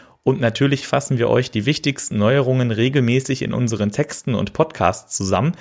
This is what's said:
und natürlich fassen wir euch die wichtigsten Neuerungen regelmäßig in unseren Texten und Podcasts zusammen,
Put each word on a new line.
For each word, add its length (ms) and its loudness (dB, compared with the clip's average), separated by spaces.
und 180 2
natürlich 460 0
fassen 320 0
wir 100 0
euch 220 2
die 160 -2
wichtigsten 500 -2
Neuerungen 540 2
regelmäßig 720 0
in 100 -4
unseren 380 0
Texten 460 -4
und 180 -2
Podcasts 600 -2
zusammen, 460 0